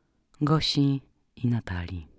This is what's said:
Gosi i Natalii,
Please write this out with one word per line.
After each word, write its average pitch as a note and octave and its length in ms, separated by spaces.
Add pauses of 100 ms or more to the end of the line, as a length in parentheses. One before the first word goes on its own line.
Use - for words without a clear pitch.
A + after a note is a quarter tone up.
(400)
Gosi C#3+ 600 (340)
i B2 120
Natalii, F2+ 600 (100)